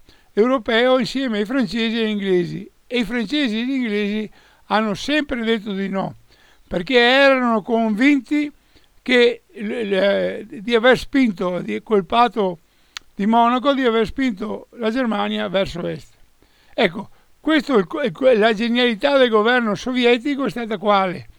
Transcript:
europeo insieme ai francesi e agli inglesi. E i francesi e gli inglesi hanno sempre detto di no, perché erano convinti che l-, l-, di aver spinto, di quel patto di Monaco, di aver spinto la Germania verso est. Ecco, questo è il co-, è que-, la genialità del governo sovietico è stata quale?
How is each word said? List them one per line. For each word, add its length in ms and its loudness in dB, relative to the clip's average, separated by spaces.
europeo 680 2
insieme 400 -2
ai 60 -2
francesi 560 -2
e 40 0
agli 40 0
inglesi. 640 -2
E 140 -4
i 40 -2
francesi 540 -2
e 60 -4
gli 80 -4
inglesi 580 -2
hanno 280 0
sempre 480 -4
detto 300 -2
di 180 -4
no, 240 -4
perché 320 -2
erano 600 4
convinti 920 0
che 400 2
l-, 420 -6
l-, 520 -2
di 120 -2
aver 220 4
spinto, 600 -2
di 240 -6
quel 240 0
patto 540 0
di 120 -4
Monaco, 480 2
di 100 -2
aver 220 2
spinto 640 -6
la 120 -2
Germania 580 -2
verso 380 -4
est. 280 -10
Ecco, 380 -2
questo 360 0
è 40 4
il 80 2
co-, 140 -8
è 100 -2
que-, 240 2
la 200 4
genialità 640 0
del 100 4
governo 460 2
sovietico 720 0
è 40 -4
stata 280 -6
quale? 500 0